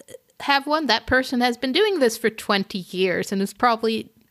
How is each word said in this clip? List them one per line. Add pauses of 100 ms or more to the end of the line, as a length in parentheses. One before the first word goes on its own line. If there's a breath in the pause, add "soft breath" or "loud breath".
(400)
have
one.
That
person
has
been
doing
this
for
twenty
years
and
is
probably, (180)